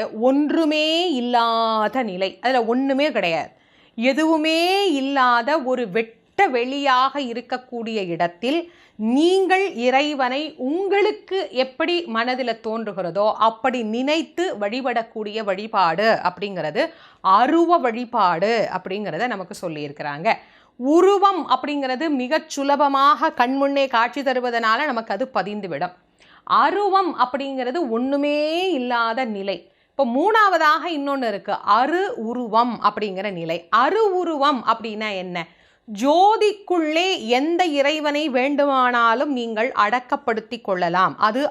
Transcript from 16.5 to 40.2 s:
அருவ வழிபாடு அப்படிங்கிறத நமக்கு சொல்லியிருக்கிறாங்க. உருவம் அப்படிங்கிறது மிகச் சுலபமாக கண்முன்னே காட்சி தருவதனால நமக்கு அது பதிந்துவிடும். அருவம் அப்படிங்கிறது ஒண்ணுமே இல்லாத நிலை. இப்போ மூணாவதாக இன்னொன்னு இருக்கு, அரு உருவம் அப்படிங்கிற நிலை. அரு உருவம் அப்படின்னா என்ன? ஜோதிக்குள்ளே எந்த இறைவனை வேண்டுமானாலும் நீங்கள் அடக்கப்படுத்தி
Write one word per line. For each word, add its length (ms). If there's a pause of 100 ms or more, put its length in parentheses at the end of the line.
அருவ 440
வழிபாடு 720 (200)
அப்படிங்கிறத 540
நமக்கு 340
சொல்லியிருக்கிறாங்க. 680 (520)
உருவம் 680
அப்படிங்கிறது 640
மிகச் 380
சுலபமாக 840
கண்முன்னே 520
காட்சி 340
தருவதனால 640
நமக்கு 280
அது 200
பதிந்துவிடும். 640 (600)
அருவம் 640
அப்படிங்கிறது 600 (120)
ஒண்ணுமே 480 (340)
இல்லாத 520
நிலை. 320 (280)
இப்போ 220
மூணாவதாக 840
இன்னொன்னு 400
இருக்கு, 260 (180)
அரு 300 (220)
உருவம் 480 (100)
அப்படிங்கிற 500
நிலை. 260 (120)
அரு 320 (160)
உருவம் 480
அப்படின்னா 500
என்ன? 280 (440)
ஜோதிக்குள்ளே 1160 (200)
எந்த 380
இறைவனை 640
வேண்டுமானாலும் 1040
நீங்கள் 400
அடக்கப்படுத்தி 880